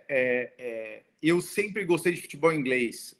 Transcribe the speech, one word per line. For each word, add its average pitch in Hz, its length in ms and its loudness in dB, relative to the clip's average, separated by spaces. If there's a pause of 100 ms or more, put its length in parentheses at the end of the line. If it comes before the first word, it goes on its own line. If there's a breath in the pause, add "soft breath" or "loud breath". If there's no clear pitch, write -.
é, 127 520 0
é 113 420 -10 (200)
eu 165 200 4
sempre 202 440 -2
gostei 175 280 2
de - 80 -8
futebol 160 300 0
inglês. 127 680 -2